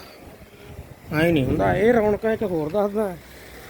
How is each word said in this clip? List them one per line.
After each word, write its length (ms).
ਐਂ 180
ਨਹੀਂ 120
ਹੁੰਦਾ। 300
ਇਹ 180
ਰੌਣਕਾਂ 400
ਇੱਕ 100
ਹੋਰ 280
ਦੱਸਦਾ, 440